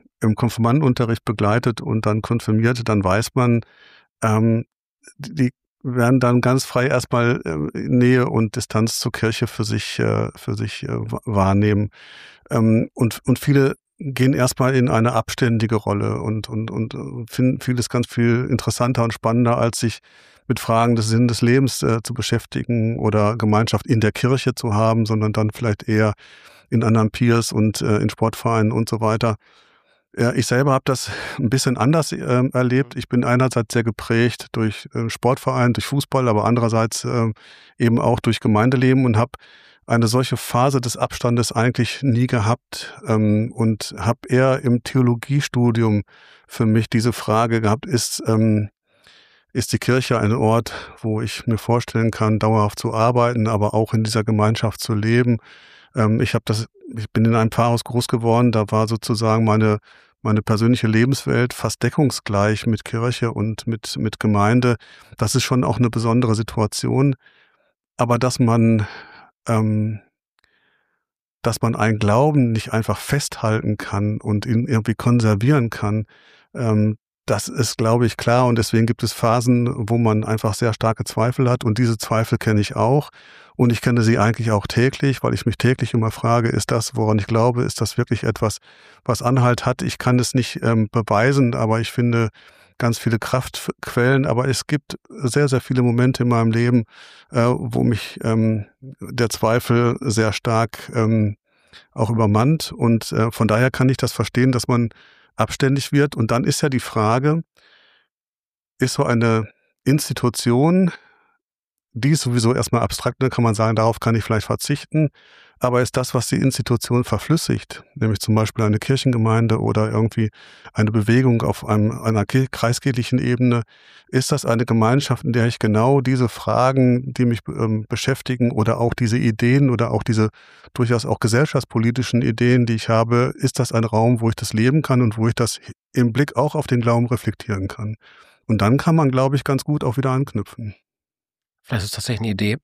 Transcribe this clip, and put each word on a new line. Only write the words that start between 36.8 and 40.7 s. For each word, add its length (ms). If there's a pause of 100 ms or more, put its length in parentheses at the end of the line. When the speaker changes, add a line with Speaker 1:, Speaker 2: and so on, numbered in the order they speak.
Speaker 1:
ähm, 300 (420)
eben 220
auch 200
durch 200
Gemeindeleben 640
und 120
hab 180 (500)
eine 220
solche 300
Phase 440